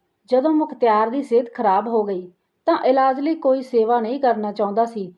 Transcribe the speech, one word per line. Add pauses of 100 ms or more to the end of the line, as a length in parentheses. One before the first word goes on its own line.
(260)
ਜਦੋਂ
ਮੁਖਤਿਆਰ
ਦੀ
ਸਿਹਤ
ਖਰਾਬ
ਹੋ
ਗਈ, (340)
ਤਾਂ
ਇਲਾਜ
ਲਈ
ਕੋਈ
ਸੇਵਾ
ਨਹੀਂ
ਕਰਨਾ
ਚਾਹੁੰਦਾ
ਸੀ